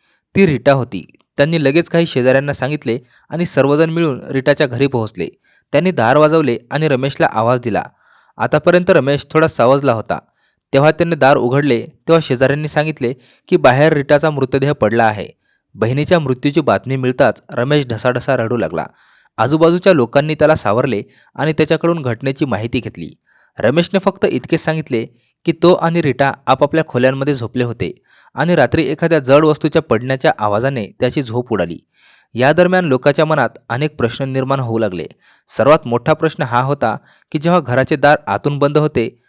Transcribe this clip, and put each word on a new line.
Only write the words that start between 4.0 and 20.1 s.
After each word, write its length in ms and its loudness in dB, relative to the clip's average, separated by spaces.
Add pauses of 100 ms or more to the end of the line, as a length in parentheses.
रीटाच्या 380 0
घरी 200 -2
पोहोचले. 400 -4 (440)
त्यांनी 200 0
दार 260 2
वाजवले 400 2 (140)
आणि 160 -2
रमेशला 440 -2
आवाज 280 0
दिला. 240 -4 (540)
आतापर्यंत 520 2
रमेश 420 0
थोडा 160 2
सावजला 460 2
होता. 260 -6 (540)
तेव्हा 180 4
त्याने 240 -2
दार 220 4
उघडले, 440 0
तेव्हा 400 0
शेजाऱ्यांनी 460 0
सांगितले 460 -4 (340)
की 100 2
बाहेर 360 4
रीटाचा 360 0
मृतदेह 420 -2
पडला 320 0
आहे. 240 0 (460)
बहिणीच्या 460 0
मृत्यूची 420 -2
बातमी 340 0
मिळताच 540 0
रमेश 360 -2
ढसाढसा 500 -4
रडू 220 -2
लागला. 280 -4 (520)
आजूबाजूच्या 560 2
लोकांनी 420 0